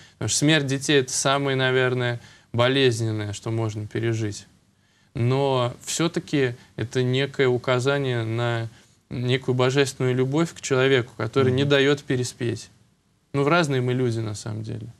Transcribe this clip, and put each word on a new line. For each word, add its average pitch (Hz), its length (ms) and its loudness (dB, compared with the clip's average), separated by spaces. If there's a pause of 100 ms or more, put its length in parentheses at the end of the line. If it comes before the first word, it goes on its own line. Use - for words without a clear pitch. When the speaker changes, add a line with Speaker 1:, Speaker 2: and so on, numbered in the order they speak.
(140)
Speaker 1:
Потому 110 160 -6
что - 100 -2
смерть 147 280 4
детей — 139 340 2
это 131 120 -4
самое, 139 420 0
наверное, 127 640 0 (340)
болезненное, 117 800 0
что 113 180 -8
можно 110 340 -4
пережить. 113 600 -4 (720)
Но 127 580 0 (120)
все-таки 156 680 -2 (200)
это 127 280 -2
некое 135 440 0
указание 127 760 0
на 113 440 -2 (420)
некую 127 460 -2
божественную 131 600 2
любовь 139 380 0
к - 80 -20
человеку, 131 560 2
который 127 340 0
не 131 120 2
Speaker 2:
Мгм. 143 60 0
Speaker 1:
дает 139 340 4
переспеть. 123 680 -4 (640)
Ну, 139 140 0
разные 147 340 2
мы 127 120 -2
люди, 123 260 -2
на 107 160 -6
самом 110 280 -10
деле. 110 240 -10 (120)